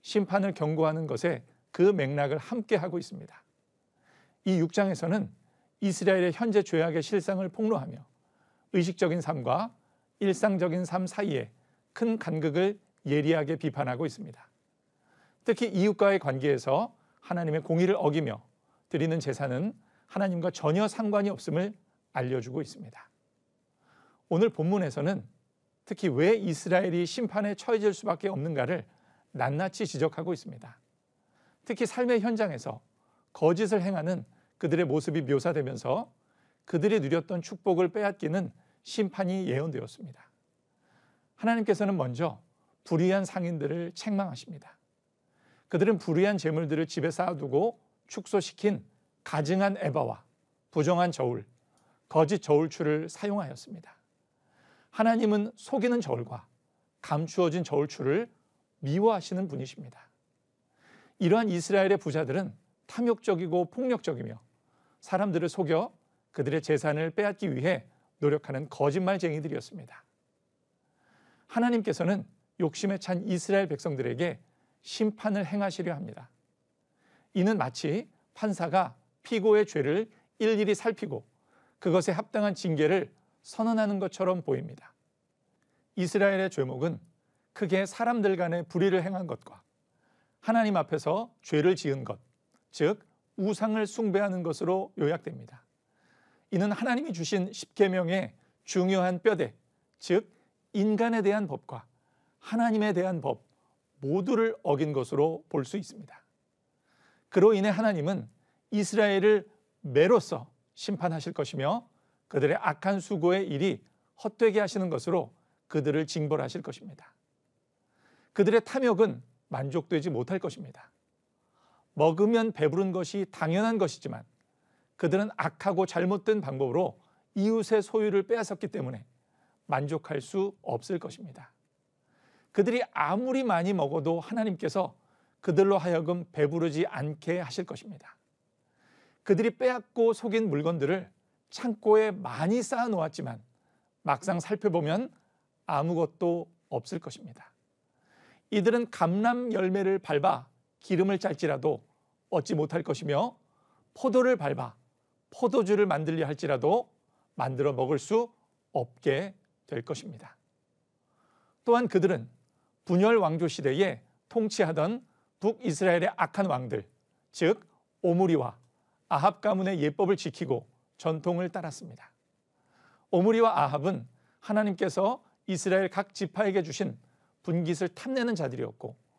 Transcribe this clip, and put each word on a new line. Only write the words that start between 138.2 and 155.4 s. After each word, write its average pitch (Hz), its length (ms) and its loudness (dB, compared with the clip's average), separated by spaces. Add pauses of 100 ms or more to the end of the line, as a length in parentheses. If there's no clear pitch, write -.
그들이 214 320 4
빼앗고 240 560 2
속인 220 360 0
물건들을 160 640 0 (400)
창고에 214 600 2
많이 180 500 -2
쌓아놓았지만, 165 800 -4 (600)
막상 170 360 0
살펴보면 180 720 0 (560)
아무것도 165 800 -2 (200)
없을 - 320 -8
것입니다. - 520 -18 (1000)
이들은 226 400 2
감람 226 640 0
열매를 190 460 0
밟아 147 480 0 (320)
기름을 190 400 0
짤지라도 147 640 -2 (480)
얻지 170 240 -2
못할 156 300 -2
것이며, 147 520 -2 (580)
포도를 254 420 4
밟아 139 400 -4 (540)
포도주를 208 560 2